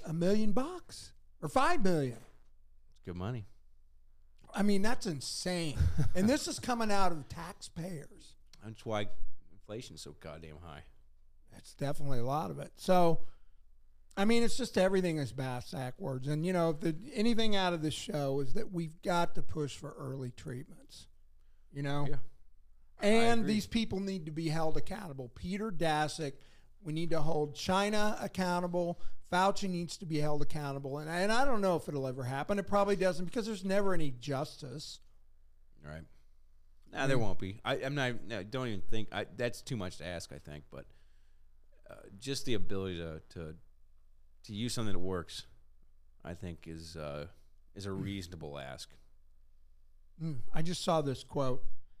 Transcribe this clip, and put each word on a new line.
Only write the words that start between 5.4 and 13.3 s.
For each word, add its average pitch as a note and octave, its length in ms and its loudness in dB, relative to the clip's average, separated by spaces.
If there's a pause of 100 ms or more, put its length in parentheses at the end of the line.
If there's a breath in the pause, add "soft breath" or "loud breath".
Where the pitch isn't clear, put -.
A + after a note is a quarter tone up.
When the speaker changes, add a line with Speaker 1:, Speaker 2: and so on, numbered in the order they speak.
Speaker 2:
<laughs> - 180 6
Speaker 1:
And F#3+ 140 4
this D4 180 0
is D#4 120 -8
coming A3+ 340 -2
out G3 180 4
of E3 60 0
the C#3 180 -12
taxpayers. E3+ 1000 -14 (280)
Speaker 2:
That's A2 220 -16
why G#2 240 -2 (420)
inflation's - 520 -14
so D2+ 180 -16
goddamn D#2 420 -14
high. D2+ 200 -16 (680)
Speaker 1:
That's - 220 -20
definitely C#3+ 460 2
a A#2+ 60 4
lot D#3 260 -4
of C#3 80 -10
it. - 180 -14
So, F3 440 4 (960 soft breath)